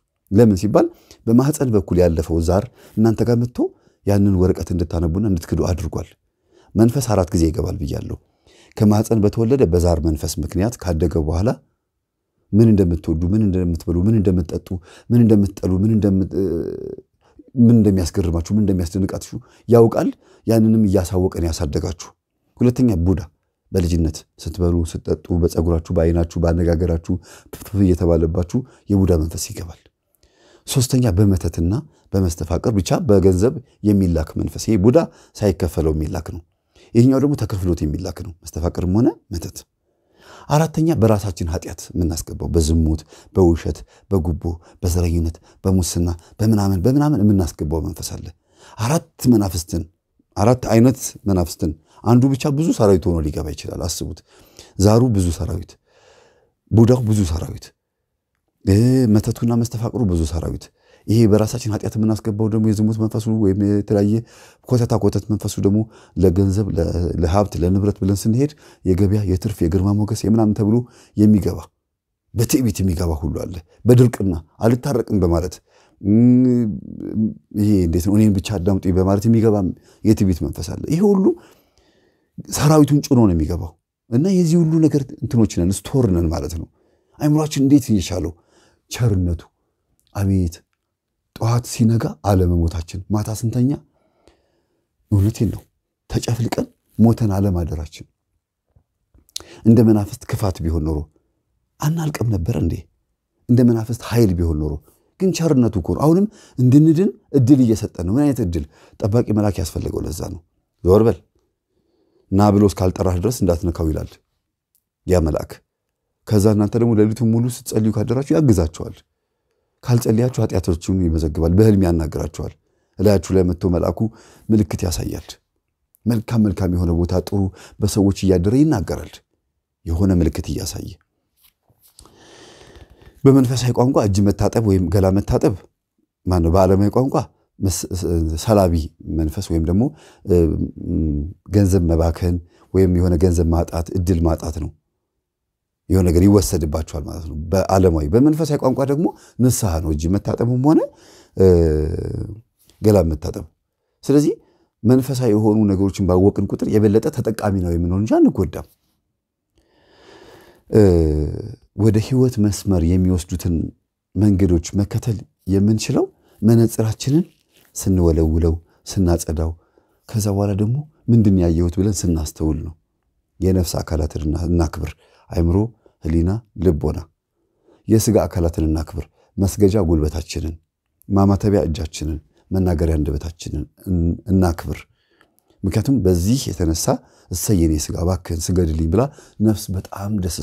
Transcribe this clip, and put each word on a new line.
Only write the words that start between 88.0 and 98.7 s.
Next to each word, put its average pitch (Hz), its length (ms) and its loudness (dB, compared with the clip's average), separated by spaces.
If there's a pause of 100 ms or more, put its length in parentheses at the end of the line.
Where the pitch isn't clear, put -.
ቸርነቱ፣ 90 500 -2 (760)
አቤት 98 400 0 (800)
ጠዋት 120 300 -2
ሲነጋ 113 380 0 (200)
አለመሞታችን፣ 87 760 0 (100)
ማታ 104 240 -4
ስንተኛ 123 380 -2 (1400)
እውነቴን 104 380 0
ነው 101 120 -10 (480)
ተጨፍልቀን - 580 -4 (320)
ሞተን 110 320 2
አለማደራችን። 87 720 -4 (1600)